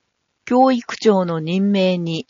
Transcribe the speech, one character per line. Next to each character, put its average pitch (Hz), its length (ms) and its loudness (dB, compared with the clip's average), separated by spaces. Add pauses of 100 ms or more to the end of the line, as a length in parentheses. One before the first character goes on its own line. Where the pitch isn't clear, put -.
(460)
教 262 260 4
育 240 240 -6
長 196 300 2
の 165 120 -4
任 185 320 -2
命 185 280 0
に 165 320 -6